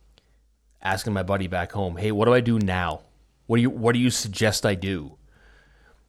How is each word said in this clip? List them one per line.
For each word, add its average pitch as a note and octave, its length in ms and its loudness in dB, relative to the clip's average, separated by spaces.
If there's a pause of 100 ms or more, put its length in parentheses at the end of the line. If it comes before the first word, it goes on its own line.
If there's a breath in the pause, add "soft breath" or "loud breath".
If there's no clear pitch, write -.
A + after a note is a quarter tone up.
(840)
asking F#2+ 320 -2
my G2 80 0
buddy G2 240 -2
back F2 260 -4
home, F#2 240 -4
"Hey, G#2+ 160 -2
what G#2+ 140 2
do A#2+ 80 6
I B2+ 60 6
do A#2 180 2
now? F2+ 420 -2 (460)
What A2+ 100 2
do A#2 60 4
you, B2+ 80 2
what C3+ 240 0
do B2 40 0
you B2 120 4
suggest G#2+ 560 -2
I G#2 80 2
do?" F2+ 420 -6 (920 soft breath)